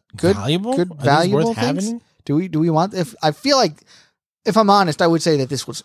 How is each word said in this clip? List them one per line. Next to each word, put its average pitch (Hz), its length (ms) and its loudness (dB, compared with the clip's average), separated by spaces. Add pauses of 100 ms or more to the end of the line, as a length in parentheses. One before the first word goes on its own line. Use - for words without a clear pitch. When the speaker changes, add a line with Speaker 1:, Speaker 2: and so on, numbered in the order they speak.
(160)
Speaker 1:
good, 185 200 0
Speaker 2:
Valuable? 175 400 -4
Speaker 1:
good, 247 160 -2
Speaker 2:
Are 160 40 -18
these 139 80 -10
Speaker 1:
valuable 139 340 2 (120)
Speaker 2:
worth 226 80 -4
Speaker 1:
things? 139 280 -2
Speaker 2:
having? 233 160 -6 (240)
Speaker 1:
Do 139 100 -2
we, 185 120 0
do 156 120 -4
we 170 100 2
want, 165 240 0
if, 180 300 -6
I 156 80 2
feel 269 260 0
like, 185 160 0 (720)
if 202 120 0
I'm 214 120 4
honest, 196 320 2
I 175 60 4
would 165 160 2
say 156 140 2
that 131 120 -2
this 135 180 -6
was - 180 -12